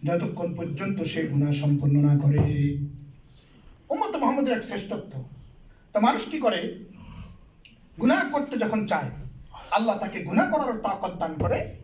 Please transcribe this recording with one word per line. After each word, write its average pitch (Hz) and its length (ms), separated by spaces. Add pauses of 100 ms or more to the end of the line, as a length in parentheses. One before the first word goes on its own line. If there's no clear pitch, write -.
যতক্ষণ 175 520
পর্যন্ত 165 480
সে 156 240
গুনাহ 143 240
সম্পন্ন 143 480
না 147 180
করে। 143 600 (1120)
উম্মত 349 260
মুহাম্মদের 254 420
এক 220 60
শ্রেষ্ঠত্ব। 196 600 (720)
তা 214 60
মানুষ 247 260
কি 311 140
করে? 180 460 (1120)
গুনাহ 294 320
করতে 285 260
যখন 214 280
চায়, 151 240 (640)
আল্লাহ 214 260
তাকে - 260
গুনাহ 196 280
করার 262 260
তাকত 185 400
দান 160 220
করে। - 440